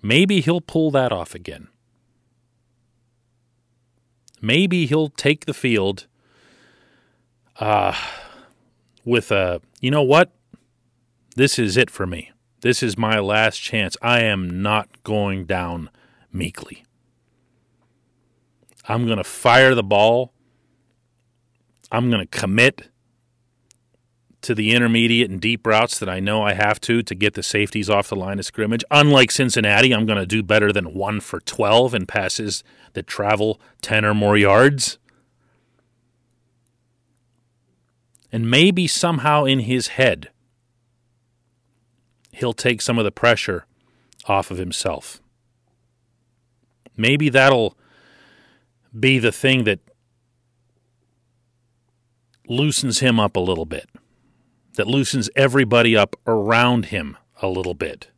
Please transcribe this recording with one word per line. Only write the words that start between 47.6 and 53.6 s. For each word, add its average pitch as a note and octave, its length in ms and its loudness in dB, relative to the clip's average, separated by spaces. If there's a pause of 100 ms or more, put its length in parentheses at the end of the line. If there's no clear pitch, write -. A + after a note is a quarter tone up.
be C3 200 2
the A2+ 120 2
thing C3 320 0
that G#2 160 0 (2750)
loosens C3 520 -2
him A#2+ 200 2
up G#2 160 0
a G2 40 0
little F2+ 260 -2